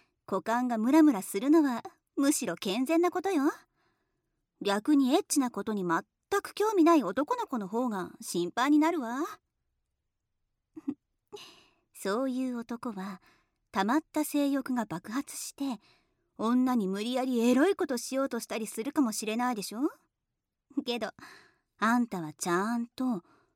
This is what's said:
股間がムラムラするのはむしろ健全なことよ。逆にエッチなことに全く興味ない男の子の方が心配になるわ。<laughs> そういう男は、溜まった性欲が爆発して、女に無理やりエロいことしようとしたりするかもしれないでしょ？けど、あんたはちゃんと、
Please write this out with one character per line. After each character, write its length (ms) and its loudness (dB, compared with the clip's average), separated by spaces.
股 160 -2
間 280 -2
が 80 -2
ム 160 2
ラ 100 10
ム 80 8
ラ 100 -2
す 160 -6
る 120 0
の 120 8
は 220 0
む 160 4
し 140 -2
ろ 100 -4
健 300 -2
全 160 2
な 100 2
こ 100 -4
と 80 -2
よ。 220 2
逆 340 2
に 180 4
エ 40 6
ッ 100 2
チ 140 0
な 100 -2
こ 140 -8
と 80 -4
に 120 -2
全 160 0
く 140 -16
興 200 0
味 100 6
な 100 8
い 80 4
男 320 -2
の 120 -4
子 100 -6
の 100 -6
方 220 -2
が 200 -6
心 340 -4
配 160 2
に 80 8
な 100 4
る 120 -2
わ。 180 -6
<laughs> 200 -10
そ 300 -4
う 80 -2
い 200 -4
う 80 -8
男 340 -10
は、 280 -12
溜 100 0
ま 140 2
っ 40 2
た 220 -4
性 260 0
欲 240 -2
が 120 -2
爆 260 -10
発 240 -6
し 180 -12
て、 280 -8
女 380 0
に 120 0
無 160 -4
理 100 -4
や 100 -2
り 240 0
エ 60 6
ロ 160 4
い 60 2
こ 100 -2
と 120 -4
し 180 -8
よ 80 0
う 60 -2
と 100 -6
し 80 -12
た 100 -8
り 80 -6
す 180 -8
る 100 -6
か 80 2
も 100 2
し 140 -6
れ 100 -4
な 160 -2
い 40 -4
で 60 -8
し 140 -10
ょ？ 160 -2
け 120 -4
ど、 160 -8
あ 220 2
ん 80 0
た 140 -8
は 120 -10
ち 160 -6
ゃ 280 0
ん 100 -4
と、 360 -4